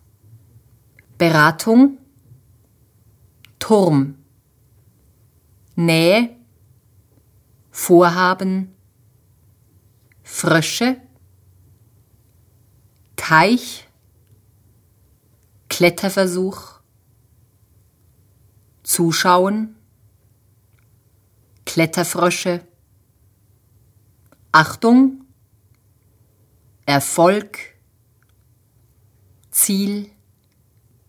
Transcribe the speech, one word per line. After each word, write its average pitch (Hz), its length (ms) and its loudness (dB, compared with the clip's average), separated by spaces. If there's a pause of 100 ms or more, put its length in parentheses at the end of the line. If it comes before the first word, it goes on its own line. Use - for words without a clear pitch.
(1160)
Beratung. 170 800 2 (1600)
Turm. 156 560 0 (1600)
Nähe. 170 580 2 (1400)
Vorhaben. 185 1000 0 (1500)
Frösche. 170 720 -2 (2250)
Teich. 180 680 -2 (1900)
Kletterversuch. 185 1040 -4 (2000)
Zuschauen. 185 920 -2 (1900)
Kletterfrösche. 175 1000 -4 (1900)
Achtung. 240 720 2 (1600)
Erfolg. 175 720 0 (1900)
Ziel. 202 580 -4 (1000)